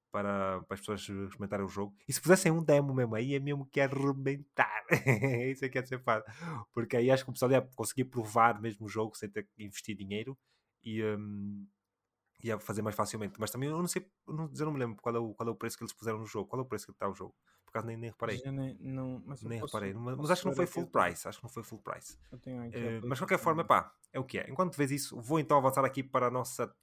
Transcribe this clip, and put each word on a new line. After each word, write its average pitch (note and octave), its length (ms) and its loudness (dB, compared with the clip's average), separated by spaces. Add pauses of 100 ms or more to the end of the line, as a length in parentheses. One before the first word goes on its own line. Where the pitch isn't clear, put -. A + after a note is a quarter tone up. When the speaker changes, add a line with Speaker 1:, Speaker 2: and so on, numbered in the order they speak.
(120)
Speaker 1:
para, G2 520 0
para - 120 -8
as G2 60 -8
pessoas G#2 200 -4
experimentarem G2 640 -4
o F#2 40 -4
jogo. G2+ 260 -4 (100)
E C#3+ 60 -4
se - 100 -2
pusessem F3+ 300 6
um E3 100 2
demo C#3+ 320 6
mesmo, A#2+ 220 2
aí B2+ 180 -2
é C#3 60 2
mesmo C#3 260 -4
que C#3 140 -2
ia C#3 60 6
arrebentar. C3+ 1040 0
<laughs> B2+ 600 4
Isso C3+ 140 -4
é C3+ 60 0
que C3 80 -4
ia B2+ 80 0
ser B2+ 160 -4
fácil. A2 280 2 (440)
Porque A#2+ 240 0
aí A#2+ 120 6
acho C3 140 6
que - 60 -10
o B2 40 -4
pessoal B2+ 180 2
ia C3 100 6 (160)
conseguir A#2 260 0
provar A#2 560 4
mesmo A2 260 -4
o G#2 40 -8
jogo G#2+ 260 -2
sem G#2+ 140 -6
ter G2+ 140 -6
que - 200 -18
investir G2+ 320 -8
dinheiro G#2 420 -6 (460)
e, A2 180 -4
hum, G#2 640 -4 (800)
ia A2 160 -2
fazer G#2+ 220 -4
mais G#2+ 120 0
facilmente. G#2 460 -2
Mas G#2+ 120 -2
também C3+ 180 -4
eu D#3 80 -4
não F3 100 0
sei, F3+ 180 -4 (220)
eu - 60 -8
não, D#3 200 -6
eu C#3+ 120 -4
não D#3 80 -2
me C#3 60 -2
lembro A#2 220 -4
qual A#2+ 140 0
é A#2 40 2
o, A2+ 140 -2
qual A#2 140 -4
é A#2 60 0
o - 20 -14
preço A#2 220 -6
que - 60 -12
eles A2 100 -8
puseram A2 260 -4
no A2 60 -10
jogo. G#2 240 -6
Qual B2+ 120 -4
é B2+ 40 -4
o - 20 -14
preço G#2+ 200 -6
que G2+ 40 -16
está G2+ 160 -4
o F#2+ 60 -2
jogo? F#2 200 -12 (300)
Por - 60 -20
acaso A2+ 180 -4
nem, A2+ 80 -6
nem A#2 140 -8
reparei. A2+ 280 -4
Speaker 2:
Já C3+ 140 -8
nem, C3+ 300 -6
não, C3 440 -8
mas - 160 -12
eu A2 60 -10
Speaker 1:
Nem A2+ 140 -6
Speaker 2:
posso, A2 160 -6
Speaker 1:
reparei. G2 160 -4
Mas, A#2 100 -8
mas B2+ 140 -4
Speaker 2:
posso D3+ 160 2
Speaker 1:
acho F3+ 80 0
que G3 80 -2
não - 20 2
Speaker 2:
ver - 60 -2
Speaker 1:
foi F3 80 4
Speaker 2:
aqui - 80 -4
Speaker 1:
full E3+ 100 -4
Speaker 2:
até. G2 260 4
Speaker 1:
price. - 200 -8
Acho - 80 -12
que - 80 -20
não A2 40 -12
foi A2+ 140 -12
full A2 160 -14
price. - 380 -12 (120)
Speaker 2:
Eu C3 80 -16
tenho B2+ 280 -12
aqui A2+ 100 -10
Speaker 1:
Eh, B2 40 -8
Speaker 2:
a - 20 -6
Speaker 1:
mas A#2 100 -4
de A2+ 60 -6
Speaker 2:
aplicação. B2 220 -4
Speaker 1:
qualquer F#3 200 2
forma, E3 240 2
pá, G2+ 320 4 (160)
é C3 80 -4
o B2+ 60 -2
que - 140 -6
é. - 100 -6
Enquanto E3 260 0
vês C#3+ 160 2
isso, C3 300 -4
vou C#3+ 180 2
então D3 180 6
avançar C3+ 280 6
aqui C3 180 0
para B2 240 2
a - 20 2
nossa B2 380 -2 (160)